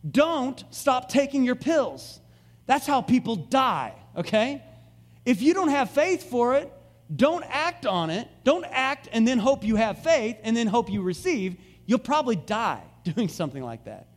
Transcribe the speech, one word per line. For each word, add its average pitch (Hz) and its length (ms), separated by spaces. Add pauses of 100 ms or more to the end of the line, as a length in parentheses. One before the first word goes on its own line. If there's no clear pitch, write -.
don't 277 600
stop 254 380
taking 277 340
your 247 120
pills. 247 640 (460)
That's 277 220
how 269 140
people 226 340
die, 165 580 (240)
okay? 220 460 (600)
If 240 200
you 320 100
don't 370 160
have 277 220
faith 330 320
for 247 320
it, 285 180 (420)
don't 311 320
act 320 380
on 175 240
it. 190 180 (160)
Don't 330 220
act 262 460
and 226 160
then 254 100
hope 247 260
you 214 120
have 214 280
faith 247 380
and 226 160
then 233 80
hope 226 240
you 196 140
receive. 185 540 (280)
You'll 240 140
probably 254 380
die 190 440 (120)
<laughs> - 100
doing 190 240
something 139 340
like 117 240
that. 101 320